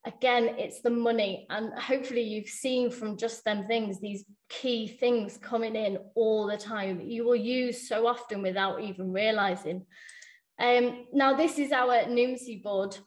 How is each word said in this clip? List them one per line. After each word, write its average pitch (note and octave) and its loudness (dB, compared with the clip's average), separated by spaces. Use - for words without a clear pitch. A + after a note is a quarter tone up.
Again, A#3+ 2
it's - -8
the A#3+ 2
money. A#3 0
And G#3+ -4
hopefully C4 -2
you've G#3+ -6
seen B3 0
from G#3+ -6
just A3+ -6
them G#3 -2
things, G#3+ -2
these G3+ -8
key A#3 -2
things A#3 0
coming A3+ -2
in G3+ -2
all A3 2
the G#3 -2
time G#3 -4
that - -10
you A#3 -4
will A#3+ 6
use B3 -2
so A3+ 0
often A#3 -2
without G3 -2
even F#3 -6
realising. F#3+ 0
Um, B3 4
now, C4+ 6
this D#4 2
is C#4+ 0
our B3 4
numeracy A#3+ 0
board G3+ -2